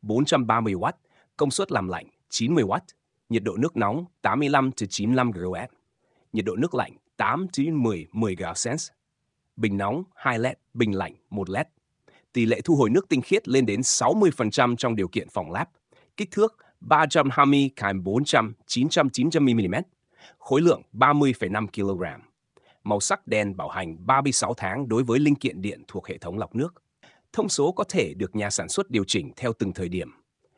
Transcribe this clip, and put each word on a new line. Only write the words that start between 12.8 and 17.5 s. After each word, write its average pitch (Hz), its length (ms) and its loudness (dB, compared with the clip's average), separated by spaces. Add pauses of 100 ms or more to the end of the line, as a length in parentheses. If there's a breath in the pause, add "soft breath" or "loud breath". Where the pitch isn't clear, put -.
nước 170 180 2
tinh 131 140 2
khiết - 260 0
lên 127 180 4
đến 107 160 0
sáu 131 320 2
mươi 202 160 6
phần 110 200 0
trăm 120 260 2
trong 117 200 -2
điều 95 120 -2
kiện - 200 -6
phòng 87 220 -6
lab. 95 160 -4 (500 soft breath)
Kích 208 140 -6
thước 214 260 2 (240 soft breath)
ba 151 300 4
trăm 143 220 2
hai 139 140 4
mươi 139 240 4 (320)